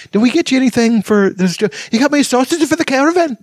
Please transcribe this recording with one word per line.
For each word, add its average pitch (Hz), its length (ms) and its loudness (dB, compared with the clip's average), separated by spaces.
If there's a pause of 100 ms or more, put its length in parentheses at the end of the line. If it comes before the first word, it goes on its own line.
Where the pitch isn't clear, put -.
(100)
Did - 80 -2
we 233 120 2
get 330 200 -2
you 262 80 2
anything 233 440 2
for 202 280 2
this? 180 260 -2
Jo-, 214 120 -2 (220)
you 233 80 -2
got 277 140 2
me 294 80 2
a 277 40 2
sausage 277 440 0
for 302 80 0
the 330 80 -4
caravan? 294 580 0